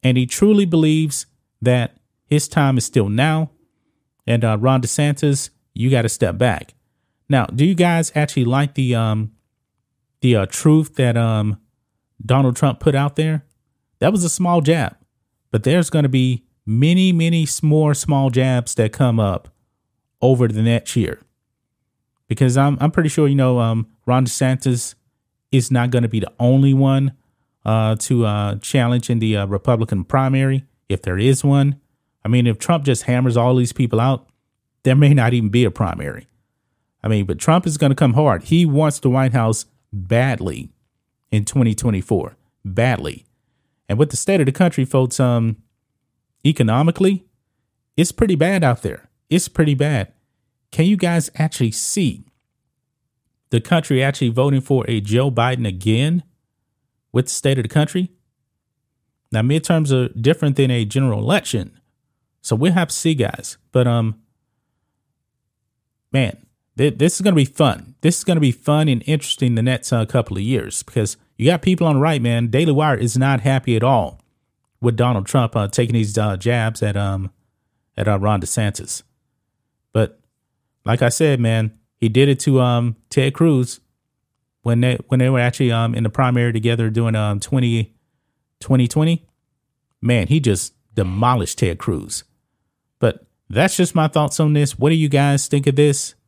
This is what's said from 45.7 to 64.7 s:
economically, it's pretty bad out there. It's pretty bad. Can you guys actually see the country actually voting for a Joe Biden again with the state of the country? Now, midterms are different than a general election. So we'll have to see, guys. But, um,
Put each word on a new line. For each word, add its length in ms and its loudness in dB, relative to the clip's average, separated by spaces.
economically, 800 0
it's 160 0
pretty 220 0
bad 300 0
out 180 0
there. 260 -8
It's 180 0
pretty 260 0
bad. 380 -2
Can 160 0
you 100 4
guys 400 0
actually 340 -2
see 540 -4
the 100 2
country 420 0
actually 280 -2
voting 300 0
for 280 0
a 120 0
Joe 300 0
Biden 360 0
again 580 0
with 140 0
the 60 -10
state 260 -2
of 40 -4
the 60 -4
country? 420 -2
Now, 100 0
midterms 500 0
are 200 0
different 440 0
than 140 2
a 140 0
general 360 -2
election. 520 -4
So 140 -2
we'll 180 2
have 160 0
to 60 -10
see, 200 0
guys. 440 -6
But, 140 2
um, 360 -2